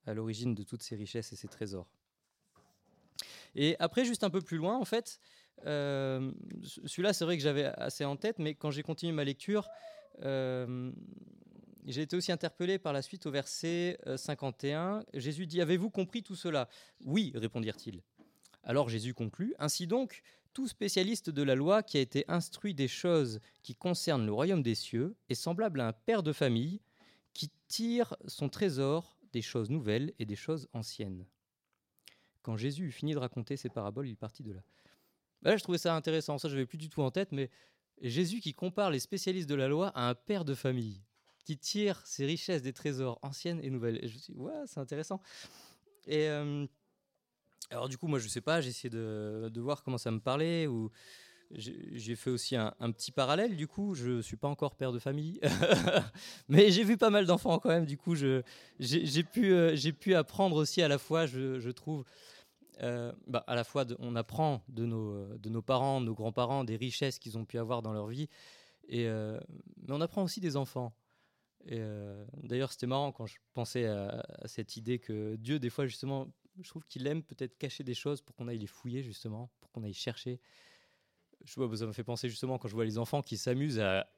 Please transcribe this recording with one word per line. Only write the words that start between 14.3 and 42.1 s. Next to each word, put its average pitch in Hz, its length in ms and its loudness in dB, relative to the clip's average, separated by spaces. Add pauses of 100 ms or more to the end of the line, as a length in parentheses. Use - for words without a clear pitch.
et 139 120 0
un. 190 280 -2 (120)
Jésus 147 320 -4
dit : « 170 160 0
Avez-vous 175 260 4
compris 196 340 -2
tout 185 140 -10
cela ? » « 147 320 0 (380)
Oui », 165 280 2
répondirent-ils. 110 680 -4 (600)
Alors 123 280 2
Jésus 113 240 -4
conclut : « 165 440 -4
Ainsi 151 280 -2
donc, 240 340 -2 (320)
tout 269 160 -4
spécialiste 196 640 0
de 147 120 0
la 135 120 6
loi 180 280 4
qui - 140 -2
a 139 60 6
été 143 260 0
instruit 175 460 -2
des 135 140 0
choses 135 520 2 (220)
qui - 120 -12
concernent 160 520 2
le 104 80 2
royaume 160 280 4
des 117 120 4
cieux 139 420 -2 (140)
est - 40 2
semblable 175 460 0
à 117 80 2
un 110 60 0
père 226 280 2
de 151 120 2
famille 139 480 2 (500)
qui - 160 -6 (200)
tire 233 480 2 (100)
son - 220 -2
trésor 147 680 0 (140)
des 120 100 -2
choses 110 300 -2
nouvelles 135 480 2
et 120 60 -2
des 107 100 -4
choses 151 380 -4
anciennes. » 101 520 -6 (1160)
Quand 113 140 -2
Jésus 143 300 -2
eut 139 40 -4
fini 147 240 -4
de 143 40 0
raconter 127 380 -4
ses 127 120 -6
paraboles, 110 400 -4
il 110 80 -8
partit - 260 -12
de 107 100 -10
là. 95 100 -12 (800)
Bah - 100 6
là, 214 60 8
je 190 60 -2
trouvais 175 160 0
ça 165 160 2
intéressant. 156 440 0
Ça, 160 100 -2
je 143 60 -2
l'avais 131 120 2
plus 165 100 -10
du 156 120 -8
tout 147 140 0
en 131 100 4
tête, 196 180 0
mais 139 180 -2 (540)
Jésus 170 380 0
qui 151 120 -6
compare 185 380 0
les 139 80 2
spécialistes 185 500 -2
de 143 60 2
la 135 140 4
loi 165 220 2
à 123 180 0
un 127 80 2
père 196 280 -2
de 139 100 0
famille 117 460 -2 (440)
qui 151 120 -4
tire 202 480 0
ses - 220 -2